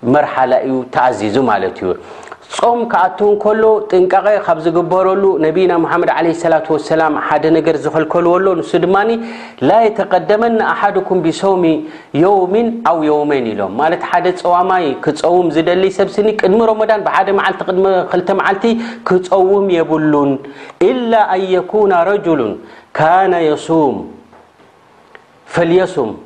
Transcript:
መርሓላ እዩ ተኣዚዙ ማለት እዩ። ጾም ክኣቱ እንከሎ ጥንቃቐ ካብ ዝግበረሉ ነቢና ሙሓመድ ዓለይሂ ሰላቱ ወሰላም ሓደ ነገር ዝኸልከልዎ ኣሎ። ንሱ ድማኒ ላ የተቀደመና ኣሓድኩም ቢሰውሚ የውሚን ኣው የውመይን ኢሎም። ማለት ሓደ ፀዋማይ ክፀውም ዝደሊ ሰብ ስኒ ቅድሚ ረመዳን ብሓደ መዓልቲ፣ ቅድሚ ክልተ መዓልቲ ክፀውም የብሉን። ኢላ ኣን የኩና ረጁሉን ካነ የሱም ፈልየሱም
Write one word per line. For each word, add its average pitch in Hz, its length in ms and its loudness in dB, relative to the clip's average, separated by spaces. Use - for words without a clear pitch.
መርሓላ 131 540 2
እዩ 131 140 -4
ተኣዚዙ 107 560 -2
ማለት 98 340 -2
እዩ። 92 120 -4
ጾም 240 340 0
ክኣቱ 185 400 0
እንከሎ 208 380 2
ጥንቃቐ 185 440 2
ካብ 165 220 0
ዝግበረሉ 180 640 0
ነቢና 165 380 2
ሙሓመድ 165 340 0
ዓለይሂ 160 260 0
ሰላቱ 160 340 0
ወሰላም 160 480 0
ሓደ 151 320 -2
ነገር 160 280 2
ዝኸልከልዎ 160 560 0
ኣሎ። 185 200 2
ንሱ 160 260 -4
ድማኒ 196 300 2
ላ 175 200 4
የተቀደመና 214 880 0
ኣሓድኩም 190 560 0
ቢሰውሚ 180 420 0
የውሚን 190 540 2
ኣው 165 180 2
የውመይን 147 460 0
ኢሎም። 101 280 -4
ማለት 165 280 -2
ሓደ 175 220 -2
ፀዋማይ 180 500 0
ክፀውም 170 500 0
ዝደሊ 170 400 0
ሰብ 190 200 -2
ስኒ 208 260 0
ቅድሚ 196 300 2
ረመዳን 214 380 0
ብሓደ 175 300 0
መዓልቲ፣ 190 280 0
ቅድሚ 190 240 0
ክልተ 175 260 -2
መዓልቲ 190 320 -2
ክፀውም 185 680 2
የብሉን። 151 600 2
ኢላ 233 320 0
ኣን 185 200 -2
የኩና 185 440 2
ረጁሉን 165 500 0
ካነ 180 420 2
የሱም 151 540 0
ፈልየሱም 170 640 0